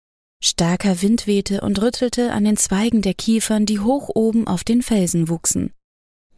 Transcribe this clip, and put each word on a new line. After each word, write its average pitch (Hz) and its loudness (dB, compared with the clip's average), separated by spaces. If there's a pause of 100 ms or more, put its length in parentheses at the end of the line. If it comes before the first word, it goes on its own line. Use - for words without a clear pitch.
(440)
Starker 175 0
Wind 208 2
wehte 196 0
und 196 -2
rüttelte 240 -2
an 208 0
den 214 2
Zweigen 220 2
der 190 0
Kiefern, 220 0
die 208 0
hoch 254 0
oben 220 2
auf 180 -2
den 240 2
Felsen 170 0
wuchsen. - -2 (640)